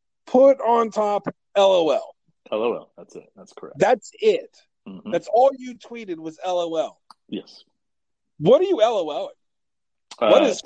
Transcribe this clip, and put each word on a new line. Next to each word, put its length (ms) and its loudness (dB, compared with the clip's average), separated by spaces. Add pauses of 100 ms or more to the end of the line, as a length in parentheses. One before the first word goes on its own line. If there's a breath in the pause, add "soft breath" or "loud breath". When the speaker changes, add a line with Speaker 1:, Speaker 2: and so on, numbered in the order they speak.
(260)
Speaker 1:
put 340 4
on 300 0
top 380 -2 (280)
L 160 4
O 200 2
L. 240 -4 (360)
Speaker 2:
L 120 -2
O 100 0
L. 240 -12
That's 180 -20
it. 100 -20 (100)
That's 180 -20
correct. 240 -20
Speaker 1:
That's 380 0
it. 340 -2 (380)
Speaker 2:
Mm-hmm. 240 -16
Speaker 1:
That's 200 -6
all 240 2
you 220 -16
tweeted 400 -14
was 260 -14
L 160 -4
O 180 -6
L. 220 -6 (300)
Speaker 2:
Yes. 340 -14 (760)
Speaker 1:
What 220 6
are 40 -2
you 160 0
L 160 0
O 140 -4
L? 200 -8 (880)
Speaker 2:
Uh, 120 2
Speaker 1:
What 160 6
is 180 -4